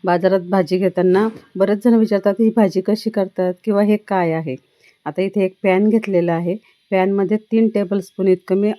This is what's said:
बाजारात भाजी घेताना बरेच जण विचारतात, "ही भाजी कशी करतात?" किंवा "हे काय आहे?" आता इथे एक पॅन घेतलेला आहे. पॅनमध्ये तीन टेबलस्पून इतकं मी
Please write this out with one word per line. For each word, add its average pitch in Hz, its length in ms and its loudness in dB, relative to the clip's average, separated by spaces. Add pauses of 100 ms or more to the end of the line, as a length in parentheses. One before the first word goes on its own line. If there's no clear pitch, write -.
बाजारात 185 360 2
भाजी 185 380 0
घेताना 185 500 2 (280)
बरेच 202 280 0
जण 240 100 6
विचारतात, 208 460 2
"ही 220 160 4
भाजी 214 240 2
कशी 214 300 -4
करतात?" 185 440 -2 (100)
किंवा 202 180 0
"हे 208 140 2
काय 185 340 -2
आहे?" 156 260 -6 (480)
आता 156 180 -6
इथे 190 220 -2
एक 185 180 -4
पॅन 196 260 2
घेतलेला 196 440 0
आहे. 170 240 -4 (340)
पॅनमध्ये 196 460 0
तीन 226 320 0
टेबलस्पून 196 600 -4
इतकं 185 280 0
मी 208 220 0